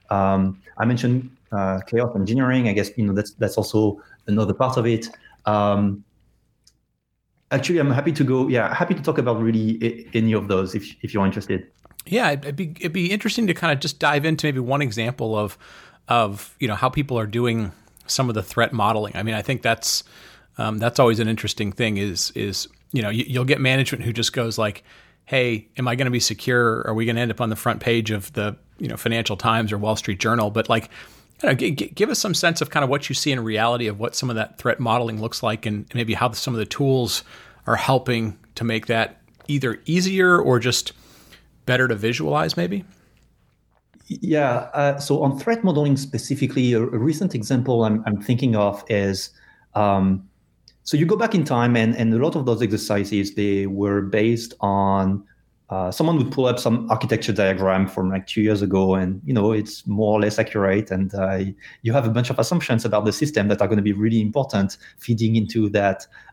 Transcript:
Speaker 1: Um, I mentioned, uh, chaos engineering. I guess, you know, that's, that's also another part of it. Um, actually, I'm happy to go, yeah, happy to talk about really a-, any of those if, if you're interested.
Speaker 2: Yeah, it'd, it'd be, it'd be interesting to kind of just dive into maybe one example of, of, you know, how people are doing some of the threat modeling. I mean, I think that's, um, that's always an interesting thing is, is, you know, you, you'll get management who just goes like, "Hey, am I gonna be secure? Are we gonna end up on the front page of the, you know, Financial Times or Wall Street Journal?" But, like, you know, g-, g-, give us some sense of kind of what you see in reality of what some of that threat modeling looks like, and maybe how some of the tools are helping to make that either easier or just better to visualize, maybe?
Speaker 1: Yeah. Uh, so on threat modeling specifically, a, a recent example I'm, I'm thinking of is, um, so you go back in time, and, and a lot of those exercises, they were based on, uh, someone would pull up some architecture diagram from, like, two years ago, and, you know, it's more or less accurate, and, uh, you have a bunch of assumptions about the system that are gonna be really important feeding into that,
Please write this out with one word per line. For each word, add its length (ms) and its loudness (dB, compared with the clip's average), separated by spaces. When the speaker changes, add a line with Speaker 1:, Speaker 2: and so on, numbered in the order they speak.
Speaker 1:
Um, 500 2
I 80 0
mentioned, 440 0
uh, 340 -2
chaos 300 -2
engineering. 520 2
I 40 0
guess, 240 0
you 100 0
know, 60 0
that's, 200 -2
that's 240 -4
also 460 0
another 280 0
part 220 0
of 100 2
it. 220 0
Um, 560 2
actually, 260 2
I'm 140 4
happy 180 2
to 140 0
go, 240 2
yeah, 260 2
happy 200 0
to 80 -4
talk 160 0
about 220 0
really 420 2
a-, 360 -4
any 140 4
of 160 0
those 260 0
if, 280 -8
if 120 -8
you're 100 2
interested. 460 -2
Speaker 2:
Yeah, 260 0
it'd, 120 -6
it'd 120 -8
be, 140 -6
it'd 120 -4
be 200 0
interesting 340 -2
to 80 0
kind 180 0
of 60 0
just 220 -8
dive 240 2
into 240 0
maybe 100 0
one 240 0
example 560 -2
of, 180 -2
of, 500 0
you 80 -2
know, 80 -2
how 140 0
people 280 -2
are 100 0
doing 440 0
some 200 0
of 60 -2
the 80 -2
threat 300 0
modeling. 420 0
I 80 -4
mean, 140 -2
I 60 -4
think 200 -4
that's, 400 -2
um, 200 -4
that's 200 0
always 220 6
an 80 0
interesting 420 -4
thing 280 -2
is, 360 -4
is, 320 -6
you 120 -2
know, 80 -4
you, 180 -2
you'll 160 -2
get 160 0
management 420 0
who 120 -4
just 180 -2
goes 240 -4
like, 260 -2
"Hey, 500 0
am 100 -2
I 80 0
gonna 160 0
be 100 0
secure? 640 0
Are 80 -2
we 100 0
gonna 160 0
end 100 0
up 80 -6
on 120 -2
the 60 -2
front 240 -2
page 300 0
of 220 -6
the, 240 -4
you 100 -6
know, 80 -6
Financial 400 -2
Times 360 0
or 40 -2
Wall 180 0
Street 260 -4
Journal?" 300 0
But, 200 0
like, 180 2
you 80 2
know, 40 4
g-, 180 0
g-, 160 -6
give 200 0
us 100 -2
some 140 -2
sense 300 0
of 80 -4
kind 120 0
of 60 0
what 220 -2
you 40 -4
see 160 -2
in 100 -2
reality 480 0
of 120 -6
what 160 -4
some 140 -2
of 60 -4
that 200 -6
threat 240 -2
modeling 400 0
looks 220 -6
like, 240 -2
and 180 -4
maybe 200 -2
how 180 0
some 220 -6
of 40 -2
the 60 -2
tools 600 0
are 100 2
helping 640 0
to 100 -6
make 220 -2
that 340 -2
either 360 -2
easier 560 4
or 180 4
just 340 0
better 220 2
to 60 0
visualize, 640 0
maybe? 300 -4
Speaker 1:
Yeah. 640 0
Uh, 260 2
so 240 0
on 160 2
threat 240 0
modeling 360 4
specifically, 720 0
a, 80 4
a 180 -2
recent 360 0
example 500 2
I'm, 220 2
I'm 160 -2
thinking 340 2
of 320 0
is, 400 0
um, 500 2
so 120 0
you 80 4
go 140 2
back 160 0
in 100 0
time, 320 2
and, 200 4
and 180 2
a 20 4
lot 180 2
of 120 -2
those 160 2
exercises, 720 0
they 320 0
were 340 0
based 600 0
on, 600 2
uh, 220 -4
someone 260 2
would 160 0
pull 140 0
up 120 2
some 320 0
architecture 440 0
diagram 520 2
from, 220 -2
like, 180 -4
two 140 -2
years 220 2
ago, 320 4
and, 280 0
you 120 -2
know, 180 4
it's 340 -4
more 300 2
or 60 2
less 160 0
accurate, 520 0
and, 240 -2
uh, 260 -2
you 100 0
have 140 2
a 20 2
bunch 220 0
of 80 -2
assumptions 480 0
about 180 0
the 80 2
system 360 0
that 120 0
are 80 2
gonna 140 2
be 100 2
really 300 2
important 560 -2
feeding 400 0
into 320 0
that, 380 0